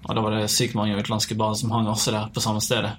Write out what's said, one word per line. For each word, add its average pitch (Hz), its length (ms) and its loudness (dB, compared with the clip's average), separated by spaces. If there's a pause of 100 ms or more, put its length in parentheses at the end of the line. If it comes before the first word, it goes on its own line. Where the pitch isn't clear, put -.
og - 100 -2
da 113 60 2
var 107 100 0
det 107 200 0
sykt 117 240 0
mange 104 240 0
utenlandske 107 380 -2
barn 107 180 2
som 107 160 -2
hang 113 160 2
også 110 240 0
der 107 180 -2
på - 120 -4
samme 107 200 0
stedet. 107 380 2